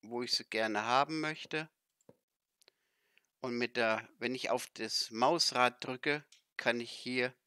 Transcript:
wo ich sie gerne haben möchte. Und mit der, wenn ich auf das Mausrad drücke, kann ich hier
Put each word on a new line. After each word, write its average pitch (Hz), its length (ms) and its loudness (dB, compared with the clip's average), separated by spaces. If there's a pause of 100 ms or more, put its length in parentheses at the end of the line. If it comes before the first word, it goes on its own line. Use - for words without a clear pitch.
wo 120 200 -4
ich 120 100 -2
sie - 120 0
gerne 110 400 0
haben 143 360 4
möchte. 156 500 -6 (1700)
Und 123 160 -4
mit 120 220 -2
der, 113 280 2 (120)
wenn 123 160 -2
ich - 160 -4
auf 123 240 0
das - 360 -4
Mausrad 123 720 2
drücke, 147 400 -2 (360)
kann 120 220 2
ich 117 100 -8
hier 127 440 -2 (120)